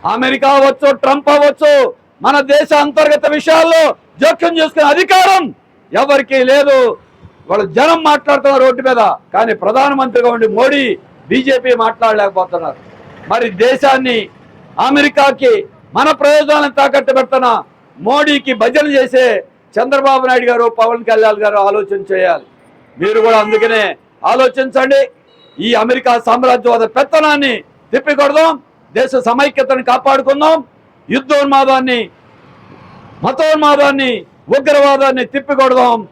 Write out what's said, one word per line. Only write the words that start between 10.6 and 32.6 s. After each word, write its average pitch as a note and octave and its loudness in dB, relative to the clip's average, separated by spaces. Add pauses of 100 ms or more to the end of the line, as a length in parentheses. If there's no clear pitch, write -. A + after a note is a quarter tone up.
బీజేపీ B3+ 0
మాట్లాడలేకపోతున్నారు. G3+ -2 (520)
మరి A#3 -2
దేశాన్ని B3+ 0 (500)
అమెరికాకి C#4 0 (280)
మన C#4 0
ప్రయోజనాలను D4 0
తాకట్టు C#4 0
పెడుతున్న C4 0 (360)
మోడీకి C#4 -2
భజన B3 0
చేసే B3+ 0 (360)
చంద్రబాబు C4+ 0
నాయుడు B3 2
గారు, A#3+ 0
పవన్ A#3 -2
కళ్యాణ్ A3 0
గారు G#3 -2
ఆలోచన G3 -2
చేయాలి. F#3 -2 (560)
మీరు G#3+ 0
కూడా A3+ 4
అందుకనే G#3+ 0 (300)
ఆలోచించండి. C4 0 (500)
ఈ A3 -4
అమెరికా A#3+ 0
సామ్రాజ్యవాద B3 0
పెత్తనాన్ని C#4 -2 (280)
తిప్పికొడదాం, C#4+ 0 (340)
దేశ B3+ -2
సమైక్యతను C4 -2
కాపాడుకుందాం, C4+ 0 (460)
యుద్ధోన్మాదాన్ని, C4 0 (1120)